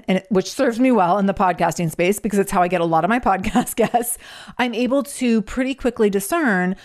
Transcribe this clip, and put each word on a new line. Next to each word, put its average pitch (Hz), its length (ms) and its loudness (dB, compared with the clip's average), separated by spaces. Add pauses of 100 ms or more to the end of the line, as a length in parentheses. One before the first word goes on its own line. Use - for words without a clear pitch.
and 190 120 0
it, - 120 -6
which 185 200 0
serves 233 280 -2
me 262 140 4
well 190 260 4
in 196 80 2
the 196 80 0
podcasting 170 560 0
space 180 300 0
because 202 180 -2
it's 196 140 0
how 185 100 2
I 175 60 2
get 175 120 0
a 170 60 0
lot 160 180 2
of 185 60 0
my 240 100 2
<laughs> - 0 -
podcast 202 560 0
guests, 233 420 -2 (400)
I'm 247 160 -2
able 247 280 0
to 226 400 0
pretty 254 320 -4
quickly 233 360 0
discern, 196 760 0